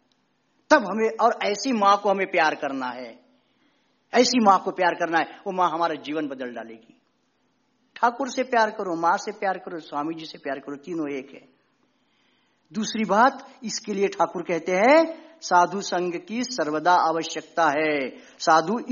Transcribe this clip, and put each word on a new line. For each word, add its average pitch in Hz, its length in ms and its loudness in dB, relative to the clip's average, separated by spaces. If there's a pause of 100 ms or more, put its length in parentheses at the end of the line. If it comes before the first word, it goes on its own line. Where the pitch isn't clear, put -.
(720)
तब 294 120 6
हमें, 220 280 0 (100)
और 220 220 4
ऐसी 202 300 -2
माँ 202 280 4
को 202 100 0
हमें 190 200 0
प्यार 160 240 2
करना 139 320 -6
है, 123 340 -12 (920)
ऐसी 254 300 4
माँ 190 180 6
को 196 80 -6
प्यार 175 240 0
करना 165 240 -2
है, - 280 -4
वो 196 60 -6
माँ 180 180 0
हमारा 165 240 -2
जीवन 147 340 -6
बदल 127 240 -10
डालेगी। 113 480 -16 (960)
ठाकुर 247 320 -2
से 262 140 -4
प्यार 226 280 0
करो, 185 260 -6
माँ 170 200 2
से 202 160 -8
प्यार 190 260 -4
करो, 175 220 -12
स्वामी 151 340 -6
जी 160 120 -14
से - 120 -18
प्यार 139 200 -6
करो, 143 180 -12
तीनों 151 360 -8
एक 135 220 -10
है। - 140 -20 (1200)
दूसरी 214 320 -4
बात, 220 500 2 (100)
इसके 208 300 -8
लिए 196 140 0
ठाकुर 196 340 -2
कहते 165 300 -4
हैं 285 580 4 (100)
साधु 175 400 2
संग 180 320 -4 (160)
की 240 160 -6
सर्वदा 160 500 0
आवश्यकता 160 760 0
है। 147 420 0 (280)
साधु 165 420 4 (120)